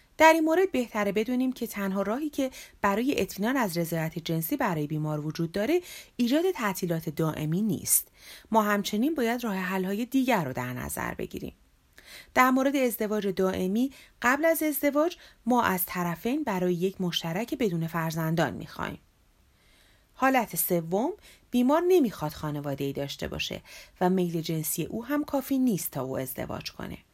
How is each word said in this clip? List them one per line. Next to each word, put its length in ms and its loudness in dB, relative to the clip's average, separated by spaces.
در 140 10
این 120 4
مورد 280 4
بهتره 400 -2
بدونیم 400 0
که 140 -6
تنها 360 -2
راهی 280 -2
که 200 -2
برای 380 2
اطمینان 360 0
از 220 0
رضایت 400 -2
جنسی 380 -2
برای 300 0
بیمار 400 -2
وجود 260 -4
داره، 280 0
ایجاد 340 2
تعطیلات 580 -2
دائمی 540 -2
نیست. 460 0
ما 120 6
همچنین 520 0
باید 300 -2
راه 120 -2
حل‌های 500 -2
دیگر 380 2
رو 80 -4
در 200 -6
نظر 420 -6
بگیریم. 380 -8
در 160 6
مورد 260 2
ازدواج 500 0
دائمی، 640 0
قبل 220 2
از 180 4
ازدواج 540 2
ما 160 4
از 240 0
طرفین 560 -2
برای 320 0
یک 260 -2
مشترک 540 -4
بدون 320 0
فرزندان 680 0
می‌خوایم. 440 -10
حالت 360 4
سوم، 560 0
بیمار 380 4
نمی‌خواد 440 4
خانواده‌ای 600 -4
داشته 360 -6
باشه 340 -6
و 100 4
میل 300 0
جنسی 440 -4
او 200 -8
هم 200 -2
کافی 340 -2
نیست 320 2
تا 120 -6
او 160 -4
ازدواج 540 -8
کنه. 260 -12